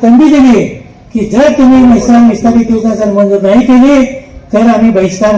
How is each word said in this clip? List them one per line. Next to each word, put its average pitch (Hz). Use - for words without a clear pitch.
तंबी 254
दिली 262
की 220
जर 269
तुम्ही 262
म्हैसाळ 233
विस्तारित 226
योजना 220
जर 214
मंजूर 202
नाही 208
केली 262
तर 208
आम्ही 226
बहिष्कार 190